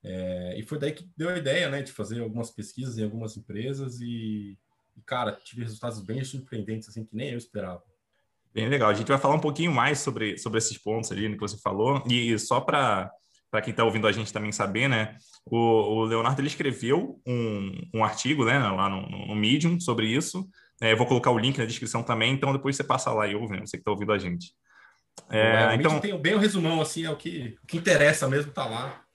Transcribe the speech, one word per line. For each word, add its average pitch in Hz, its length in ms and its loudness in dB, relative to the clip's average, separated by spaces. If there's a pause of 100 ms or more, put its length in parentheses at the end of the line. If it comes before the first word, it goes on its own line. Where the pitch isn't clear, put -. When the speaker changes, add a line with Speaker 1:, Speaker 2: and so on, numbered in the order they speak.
Speaker 1:
É, 92 560 -8
e 107 60 -10
foi 156 120 -10
daí 147 160 -4
que - 240 -16
deu 160 120 -4
a 180 100 -4
ideia, 151 300 0
né, 139 140 -4
de - 100 -12
fazer 110 280 -8
algumas 113 300 -6
pesquisas 120 480 -10
em 107 60 -2
algumas 107 320 -8
empresas 123 640 -8
e, 107 580 -8 (380)
e, - 60 -20
cara, 123 420 -6
tive 117 180 -12
resultados 110 380 -8
bem 120 240 -6
surpreendentes, 110 640 -8
assim, 113 160 -12
que 107 100 -20
nem 131 160 -6
eu 120 80 -6
esperava. 92 460 -10 (680)
Speaker 2:
Bem 110 160 -2
legal. 123 220 4
A 101 40 4
gente 107 120 -2
vai 139 120 4
falar 143 180 4
um 156 40 2
pouquinho 151 300 0
mais 135 300 2
sobre, 110 360 -4
sobre 113 220 -2
esses 113 180 -2
pontos 110 360 -4
ali, 101 160 -2
né, 104 60 -4
que 98 60 -10
você 104 180 -6
falou. 117 520 0
E, 120 220 2
e 107 80 2
só 123 200 2
pra, 107 480 0 (400)
pra 107 140 0
quem 117 100 -6
tá 117 120 2
ouvindo 107 240 4
a 104 40 4
gente 107 200 -4
também 107 180 -4
saber, 104 380 0
né, 110 280 0 (280)
o, 117 140 -2
o 110 460 4
Leonardo, 113 360 0
ele 139 80 0
escreveu 143 760 -2
um, 107 720 -4
um 110 100 2
artigo, 127 400 0
né, 127 140 4
lá 98 320 0
no, 95 180 -6
no, 95 180 -10
no 104 100 -4
Medium 147 420 2
sobre 113 300 0
isso. 113 400 -2 (300)
É, 113 140 4
eu 110 40 6
vou 117 100 4
colocar 127 240 4
o 117 80 4
link 131 180 2
na 127 80 0
descrição 117 380 -4
também, 117 320 0
então 139 180 0
depois 135 240 -2
você 139 80 -4
passa 123 260 4
lá 107 160 4
e 101 80 0
ouve, 104 220 -4
né, 95 80 -4
você - 140 -8
que - 60 -14
tá 107 60 2
ouvindo 104 220 2
a 101 60 6
gente. 87 340 -4 (800)
É, 110 80 2
Speaker 1:
É, 110 300 8
o 110 40 4
Speaker 2:
então 156 220 4
Speaker 1:
Medium 147 60 2
tem 196 200 -2
bem 175 140 2
o 214 40 4
resumão, 175 440 4
assim, 160 240 -4
é 160 40 -4
o 147 60 -4
que, 143 480 -10
o - 20 -20
que 165 120 -4
interessa 147 500 4
mesmo, 143 240 0
tá 135 140 -6
lá. 120 360 -8 (120)